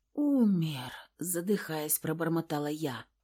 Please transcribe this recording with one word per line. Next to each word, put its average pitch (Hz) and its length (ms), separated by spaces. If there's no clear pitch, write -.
«Умер», 190 760
задыхаясь, 170 800
пробормотала 160 680
я. 147 400